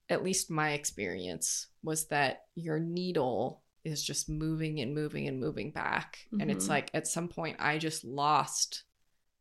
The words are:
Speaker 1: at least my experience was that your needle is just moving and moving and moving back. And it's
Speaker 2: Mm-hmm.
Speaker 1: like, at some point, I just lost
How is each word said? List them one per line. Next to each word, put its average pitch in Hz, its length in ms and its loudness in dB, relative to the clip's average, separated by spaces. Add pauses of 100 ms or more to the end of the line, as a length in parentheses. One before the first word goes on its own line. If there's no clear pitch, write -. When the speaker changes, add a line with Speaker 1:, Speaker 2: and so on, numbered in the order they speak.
(100)
Speaker 1:
at 175 120 2
least 185 280 0
my 156 220 2
experience 90 960 -2 (140)
was 156 260 -2
that 147 340 2 (120)
your 165 240 -2
needle 165 840 0 (200)
is 151 220 -4
just - 240 -2
moving 156 520 0
and 127 140 -2
moving 147 320 -2
and 135 140 -2
moving - 300 -2
back. - 480 -2 (200)
And 196 120 2
it's 185 140 0
Speaker 2:
Mm-hmm. 196 80 2
Speaker 1:
like, 139 200 2
at 156 140 0
some 170 220 -2
point, 165 320 -4
I 147 180 4
just 156 260 -2
lost 143 760 2 (580)